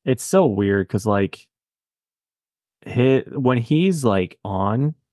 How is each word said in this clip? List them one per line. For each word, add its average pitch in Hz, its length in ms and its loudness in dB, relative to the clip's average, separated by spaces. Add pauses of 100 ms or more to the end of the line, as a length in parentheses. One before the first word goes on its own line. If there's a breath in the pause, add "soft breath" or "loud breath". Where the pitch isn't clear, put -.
it's 131 180 -2
so 185 220 2
weird 98 440 0
'cause, 101 160 -4
like, 101 420 -2 (1400)
hi-, 127 460 2
when 127 260 0
he's, 156 460 0
like, 98 400 0
on, 104 520 -2 (180)